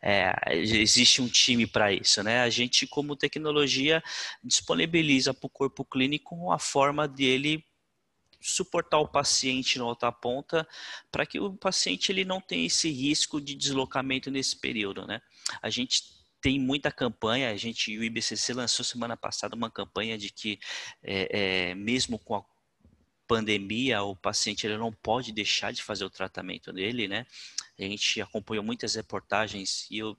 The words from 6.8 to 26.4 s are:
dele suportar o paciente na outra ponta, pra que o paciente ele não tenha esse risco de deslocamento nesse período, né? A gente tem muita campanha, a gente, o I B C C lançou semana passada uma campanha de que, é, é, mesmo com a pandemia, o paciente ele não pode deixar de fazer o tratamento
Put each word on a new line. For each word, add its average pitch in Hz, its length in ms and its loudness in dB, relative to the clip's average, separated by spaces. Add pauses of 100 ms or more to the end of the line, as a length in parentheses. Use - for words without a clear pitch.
dele 139 560 2 (840)
suportar - 520 2
o 151 100 4
paciente 131 680 2
na 120 80 0
outra 120 260 0
ponta, 147 560 -2 (420)
pra - 140 0
que - 160 -4
o 190 140 -2
paciente 190 580 0
ele 190 140 0
não 190 160 -4
tenha 170 240 -2
esse 170 240 2
risco 143 500 0
de 143 140 -10
deslocamento 135 760 -2
nesse 135 300 -2
período, 101 460 -4
né? 107 160 -6 (400)
A 110 80 -4
gente 123 320 0 (400)
tem 135 180 4
muita 139 320 0
campanha, 120 580 0
a 104 60 -4
gente, 110 400 -4
o 113 80 -4
I 113 60 0
B 113 100 -4
C 110 160 -4
C - 160 -2
lançou 120 320 -2
semana 117 320 -4
passada - 400 -6
uma 117 140 -4
campanha 107 480 -4
de 101 120 -8
que, 107 300 -6 (420)
é, 95 680 0
é, 90 40 -6
mesmo 113 440 -2
com - 160 -6
a 98 100 -4 (840)
pandemia, 107 760 2
o 101 120 -4
paciente 101 520 -2
ele 107 100 -2
não 113 160 -4
pode 117 400 -2
deixar 107 400 0
de 123 100 -8
fazer 98 220 -6
o 95 60 -8
tratamento 92 600 -8